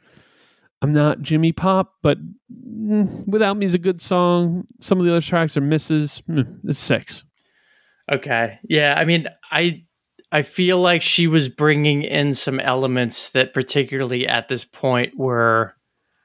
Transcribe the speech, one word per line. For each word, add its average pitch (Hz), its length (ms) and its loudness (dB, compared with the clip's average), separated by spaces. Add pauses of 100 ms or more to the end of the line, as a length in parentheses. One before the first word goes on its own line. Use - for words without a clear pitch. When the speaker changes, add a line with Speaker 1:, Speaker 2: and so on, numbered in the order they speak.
(840)
Speaker 1:
I'm 147 80 2
not 147 300 2
Jimmy 160 300 2
Pop, 190 500 -2
but, - 160 2 (340)
mm, 214 720 -2
Without 202 300 2
Me 202 80 -2
is 185 100 2
a 180 40 2
good 175 240 -2
song. 175 640 2 (140)
Some 185 200 0
of 175 60 2
the 170 60 4
other 170 100 2
tracks 165 340 -2
are 143 60 2
misses. 151 680 -2
Mm, 156 360 -2
it's 143 140 -4
six. - 460 -4 (880)
Speaker 2:
Okay. 117 460 -2 (100)
Yeah, 147 300 0
I 160 80 0
mean, 165 200 2 (240)
I, 165 340 -2 (460)
I 151 120 2
feel 180 380 0
like 175 200 2
she - 260 2
was 156 220 2
bringing 147 540 2
in 143 320 0
some 131 260 -4
elements 127 720 -2
that 127 240 0
particularly 131 760 -2
at 120 200 -2
this 127 160 -6
point 123 520 -2
were 117 580 0 (500)